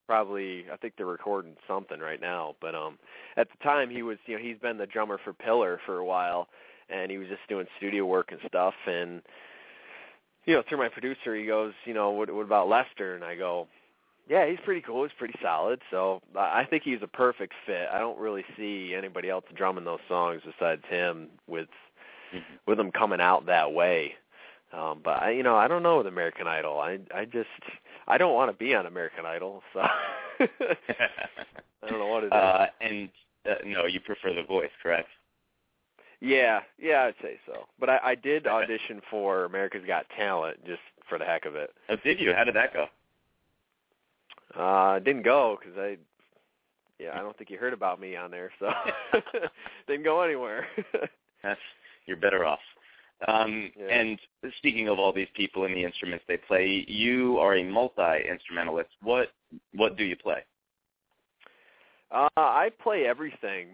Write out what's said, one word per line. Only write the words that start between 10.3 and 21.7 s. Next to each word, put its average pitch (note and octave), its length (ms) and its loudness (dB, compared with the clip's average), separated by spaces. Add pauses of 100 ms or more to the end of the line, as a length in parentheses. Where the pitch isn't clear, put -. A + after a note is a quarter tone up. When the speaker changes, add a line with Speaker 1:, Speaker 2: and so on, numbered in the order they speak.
Speaker 1:
you E3 100 4
know, B2 120 2
through D3+ 100 -4
my B2 100 0
producer, A#2+ 480 -6
he G#2+ 100 -6
goes, G#2+ 280 0 (100)
you A#2+ 100 -8
know, G#2 180 2
"What, G#2 220 -2
what G#2 120 -4
about G2+ 240 4
Lester?" G#2+ 460 2
And F2 100 -12
I E2+ 100 -10
go, F2 320 -4 (640)
"Yeah, D#3+ 180 4
he's F3 160 -4
pretty F#3 180 -2
cool. B2 220 -4
He's D3 140 -4
pretty A#2 240 -8
solid." F#2 400 0 (100)
So F#2 300 0 (140)
I, G2 260 2
I C#3 80 -2
think D#3 140 0
he's B2 180 -2
a G#2 60 -8
perfect A#2+ 460 0 (120)
fit. F2 260 -4
I G2 80 0
don't A2+ 180 -4
really G2+ 280 -4 (100)
see G2 400 -6
anybody F#2 340 -6
else F#2 140 -2 (100)
drumming F#2 300 0
those E2+ 240 -6
songs F2 380 2
besides E2 440 -2
him F2 380 -2 (200)
with, E2 200 -8 (680)